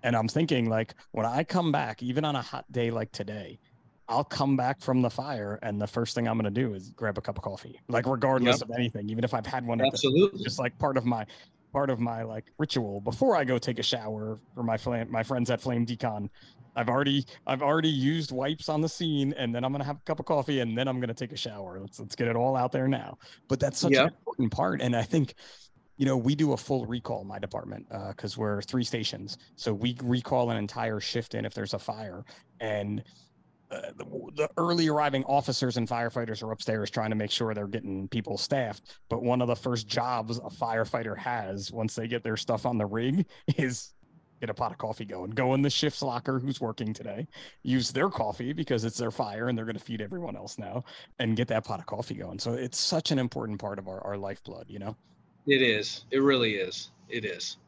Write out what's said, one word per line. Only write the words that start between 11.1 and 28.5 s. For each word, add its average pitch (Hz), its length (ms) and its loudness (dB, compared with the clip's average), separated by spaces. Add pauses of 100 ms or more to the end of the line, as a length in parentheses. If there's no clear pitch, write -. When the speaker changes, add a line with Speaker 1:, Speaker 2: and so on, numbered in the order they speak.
Speaker 1:
part 139 180 2
of 117 100 0
my, 117 240 -2
like, 110 220 -8 (120)
ritual 107 420 -2
before 117 360 4
I 147 80 4
go 127 120 4
take 120 220 0
a 117 60 0
shower 110 560 -2 (120)
for 123 120 -4
my 113 120 2
flam-, 117 320 -2
my 113 140 0
friends 120 280 0
at 120 100 2
Flame 117 260 2
Decon. 110 420 -4 (460)
I've 117 140 0
already, 139 360 4 (220)
I've 131 160 0
already 156 260 4
used 143 440 2
wipes 139 360 -2
on 151 120 2
the 160 80 2
scene, 147 460 2
and 117 200 -2
then 120 80 0
I'm 131 80 0
gonna 139 140 -2
have 143 140 -6
a - 60 -20
cup 156 140 -2
of - 80 -8
coffee, 143 320 2
and 117 180 0
then 131 120 2
I'm 127 100 0
gonna 117 160 -2
take 120 160 -6
a 107 60 -12
shower. 98 420 -8
Let's, 98 220 -12
let's 104 160 -12
get 120 100 0
it 117 80 2
all 131 220 2
out 127 160 2
there 131 160 2
now. - 280 -2 (300)
But 131 140 0
that's 139 180 0
such 139 140 4
Speaker 2:
Yeah. 131 100 10
Speaker 1:
an 160 60 4
important - 420 -2
part. - 320 0
And 120 140 2
I 113 80 2
think, 151 300 2 (640)
you 135 80 2
know, 135 100 2
we 127 180 2
do 147 180 4
a 120 40 2
full 127 300 -2
recall 117 340 -4
in 98 80 -10
my 101 100 -10
department, 101 540 -8
uh, 101 220 -6
'cause - 220 -8
we're 104 260 0